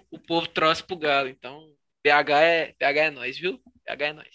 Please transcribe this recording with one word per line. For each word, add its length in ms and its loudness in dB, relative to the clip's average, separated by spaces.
o 80 -16
povo 280 -2
trouxe 360 0
pro 120 -10
Galo. 340 0
Então, 440 -18
B 80 4
H 300 4
é, 380 2
B 60 -2
H 160 2
é 80 2
nós, 300 -10
viu? 180 -4
B 340 -20
H 140 -6
é 80 -6
nós. 220 -20